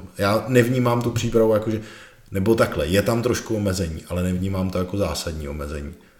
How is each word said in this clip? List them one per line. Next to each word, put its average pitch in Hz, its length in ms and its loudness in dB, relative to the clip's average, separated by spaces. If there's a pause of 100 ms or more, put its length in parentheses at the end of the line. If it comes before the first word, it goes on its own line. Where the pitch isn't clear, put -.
(180)
Já 104 300 2
nevnímám 123 540 4
tu 120 80 0
přípravu 113 440 4
jako, 107 160 0
že, 110 100 -2 (500)
nebo 98 240 2
takhle, 80 320 0
je 95 160 2
tam 117 200 0
trošku 113 340 -2
omezení, 90 520 -2
ale 90 140 -4
nevnímám 92 480 -2
to 90 80 -4
jako 92 180 -4
zásadní 78 520 -4
omezení, 73 460 -8 (240)